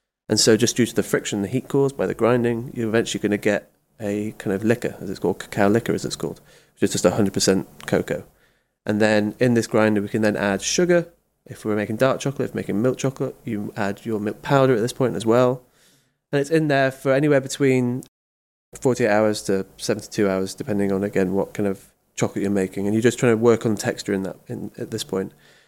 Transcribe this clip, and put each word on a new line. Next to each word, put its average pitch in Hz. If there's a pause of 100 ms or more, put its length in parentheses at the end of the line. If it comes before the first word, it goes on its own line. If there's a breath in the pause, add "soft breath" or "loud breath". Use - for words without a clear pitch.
(300)
And 107
so 113
just 113
due 120
to 110
the 101
friction, -
the 98
heat 127
caused 139
by 95
the 98
grinding, 117
you're 113
eventually 104
gonna 104
get 104 (300)
a 104
kind 104
of 98
liquor, 113
as 92
it's -
called, 92
cacao -
liquor, 107
as 92
it's -
called, - (340 soft breath)
which -
is 98
just -
a 92
hundred 98
percent 95 (200)
cocoa. 90 (600)
And 107
then 107
in 127
this 113
grinder, 107
we 101
can 110
then 107
add 98
sugar. 175 (360)
If -
we're 107
making 107
dark 131
chocolate, 135
if -
we're 107
making 98
milk 127
chocolate, 131
you 104
add 98
your 110
milk 104
powder 135
at 107
this 123
point 113
as 110
well. 123 (680 soft breath)
And 143
it's 143
in 156
there 135
for 135
anywhere 139
between 127 (760)
forty-eight 120
hours 107
to 95 (120)
seventy-two 107
hours, 95
depending 101
on, 95
again, 98
what 98
kind 104
of 98 (240)
chocolate -
you're 98
making. 98
And 104
you're 113
just 120
trying 120
to 110
work 113
on 110
texture -
in 95
that, 90 (100)
in, 110
at 117
this 110
point. 95 (340 soft breath)